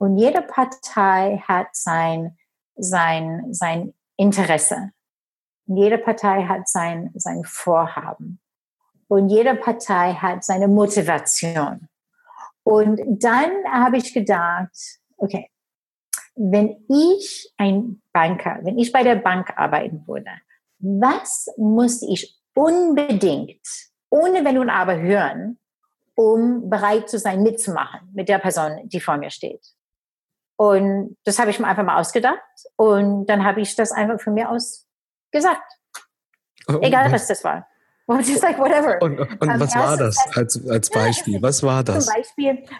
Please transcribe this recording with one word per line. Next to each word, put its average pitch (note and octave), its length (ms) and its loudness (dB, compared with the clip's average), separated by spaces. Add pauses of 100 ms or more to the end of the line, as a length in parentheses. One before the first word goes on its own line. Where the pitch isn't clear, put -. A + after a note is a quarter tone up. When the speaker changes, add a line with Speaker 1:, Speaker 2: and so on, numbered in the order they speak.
Speaker 1:
und G3 160 2
jede C#4 260 2
Partei G3 1040 0
hat F#3 260 -2
sein, E3 680 -4 (380)
sein, E3+ 760 -2
sein E3+ 400 -4 (240)
Interesse. G3 760 0 (760)
Jede G3+ 320 2
Partei G3+ 460 0
hat F#3 240 -4
sein, E3+ 460 -4
sein E3+ 300 -8
Vorhaben. E3 960 -4 (680)
Und G3 200 4
jede A3+ 260 4
Partei F#3+ 600 0
hat F3+ 280 -4
seine G3 260 2
Motivation. E3 1200 0 (720)
Und G#3+ 440 4
dann B3 440 2 (200)
habe B3+ 280 2
ich - 160 -4
gedacht, F3+ 560 0 (460)
okay, G3 340 -6 (840)
wenn G#3 540 0
ich E4+ 680 2
ein G3+ 420 0 (120)
Banker, E3+ 500 0
wenn G#3 160 -4
ich A#3+ 140 0
bei B3+ 100 4
der A#3 140 4
Bank F#3 400 -2
arbeiten D3+ 500 -2
würde, C#3+ 240 -10 (480)
was G3+ 680 -2 (120)
muss A3+ 440 2
ich - 380 -6 (140)
unbedingt, D4 1080 0 (480)
ohne E4+ 360 2
Wenn C4 140 2
und B3 120 0
Aber F#3 280 0
hören, F#3 600 -2 (640)
um A3+ 480 2
bereit G#3+ 400 0
zu A3+ 100 -4
sein, G3 240 0
mitzumachen G3+ 580 -2 (120)
mit F#3+ 160 -8
der G3 100 4
Person, F3 340 -2 (120)
die F3 160 -8
vor D3+ 160 -2
mir D3 140 -8
steht. - 340 -14 (920)
Und G3 680 2
das G3+ 140 -2
habe A3+ 120 2
ich G3+ 80 -2
mir A3+ 80 -2
einfach G3 180 0
mal F3 140 0
ausgedacht B3 400 0 (380)
und G3+ 500 2
dann G3+ 180 2
habe G3+ 180 0
ich G3 120 -6
das A3 180 0
einfach G#3+ 280 -2
von G#3+ 140 -4
mir A3+ 160 -2
aus - 360 -6 (440)
gesagt. D#4 320 2 (1040)
Speaker 2:
Und D3 160 0
Speaker 1:
Egal, C4 240 4
Speaker 2:
was G3 160 2
Speaker 1:
was - 60 -8
das - 160 -4
war. E3+ 220 -4 (400)
Und A#3+ 220 0
just C#4 140 0
like, F4 160 2
whatever. D4 420 2
Speaker 2:
Und, D#3+ 200 0
und D#3 280 -2
Speaker 1:
Am C3+ 120 2
Speaker 2:
was C#3+ 140 0
war - 80 2 (160)
Speaker 1:
ersten - 60 -
Speaker 2:
das A2 120 0
Speaker 1:
Tag - 200 0
Speaker 2:
als, B2 320 -2
als A2+ 240 0
Speaker 1:
Ja, A2 80 2
Speaker 2:
Beispiel? A2+ 400 0
Speaker 1:
das - 20 -6
Speaker 2:
Was C3+ 200 0
war C3 220 2
das? G#2 200 0
Speaker 1:
Zum A2+ 100 -2
Beispiel, C4+ 500 -2 (160)